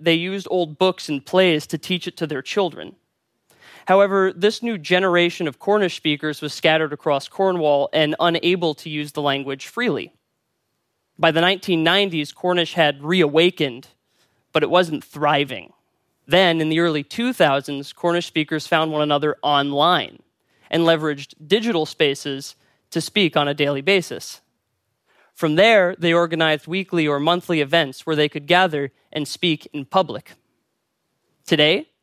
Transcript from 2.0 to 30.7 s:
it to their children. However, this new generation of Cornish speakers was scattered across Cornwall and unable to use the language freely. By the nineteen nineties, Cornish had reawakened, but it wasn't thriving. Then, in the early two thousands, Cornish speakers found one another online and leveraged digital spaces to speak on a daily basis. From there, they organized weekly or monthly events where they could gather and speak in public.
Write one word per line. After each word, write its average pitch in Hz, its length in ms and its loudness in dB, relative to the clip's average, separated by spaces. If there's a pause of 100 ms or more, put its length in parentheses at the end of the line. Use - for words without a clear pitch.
it - 80 -14
to 165 100 -6
their 143 160 -6
children. 165 540 -4 (920)
However, 190 480 4
this 208 280 0
new 233 140 -2
generation 175 720 0
of 131 100 -10
Cornish 202 380 0
speakers 151 460 -4
was 147 100 -8
scattered 160 400 2
across 143 360 -2
Cornwall 160 640 0
and 156 280 2
unable 170 540 0
to - 160 -16
use 147 220 -8
the 151 100 -6
language 139 460 -4
freely. 185 440 -4 (1040)
By 160 120 2
the 156 100 2
nineteen 180 440 0
nineties, 170 480 0
Cornish 180 420 -2
had 147 280 0
reawakened, 151 880 0 (640)
but 151 120 0
it 127 60 -2
wasn't 165 340 0
thriving. 143 680 -4 (540)
Then, 170 340 2
in 156 80 -2
the 160 120 0
early 156 240 -2
two 247 280 -6
thousands, 143 600 -2
Cornish 175 340 -2
speakers 156 400 -6
found 160 260 0
one 151 100 -2
another 147 400 0
online 143 760 0 (500)
and 170 140 0
leveraged 156 520 0 (120)
digital 190 400 0
spaces 139 680 -4 (340)
to 170 100 -4
speak 180 360 0
on 147 120 0
a 143 60 -2
daily 143 260 -2
basis. 165 600 -2 (1000)
From 156 140 0
there, 190 440 4
they 170 140 0
organized 160 540 0
weekly 175 420 -2
or 143 100 0
monthly 165 440 0
events 139 420 0
where 160 100 -2
they 151 140 2
could 147 180 -10
gather 156 460 2 (180)
and 151 160 -6
speak - 460 -4
in 143 140 -8
public. 139 460 -2 (1120)